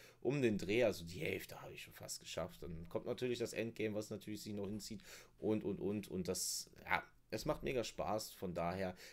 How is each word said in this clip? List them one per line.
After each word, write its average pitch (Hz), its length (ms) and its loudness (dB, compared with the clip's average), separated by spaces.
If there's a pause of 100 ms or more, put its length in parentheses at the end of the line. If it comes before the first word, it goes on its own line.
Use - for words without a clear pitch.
(220)
Um 139 200 4
den 110 160 6
Dreh, 107 280 4
also 85 200 2
die 85 140 -8
Hälfte - 420 -4
habe - 140 -12
ich - 80 -12
schon - 100 -16
fast - 260 -10
geschafft. - 440 -6
Dann 82 260 -8
kommt 113 160 -4
natürlich 123 320 0
das 117 160 -2
Endgame, 107 400 -2
was 107 160 -2
natürlich 107 320 -8
sich 107 120 -8
noch 101 120 -4
hinzieht. 101 380 -6 (340)
Und, 107 260 2
und, 98 160 0
und. 101 280 0
Und 165 200 -2
das, - 440 -2 (140)
ja, 180 180 10 (260)
es - 160 -2
macht 151 160 4
mega 127 220 2
Spaß. 98 480 0
Von 90 240 -4
daher 90 400 0 (180)